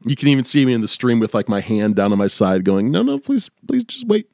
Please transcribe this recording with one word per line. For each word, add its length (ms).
you 120
can 140
even 140
see 220
me 80
in 80
the 60
stream 320
with, 140
like, 140
my 140
hand 340
down 160
on 60
my 100
side 380
going, 260
"No, 120
no, 160
please, 300
please 180
just 220
wait. 260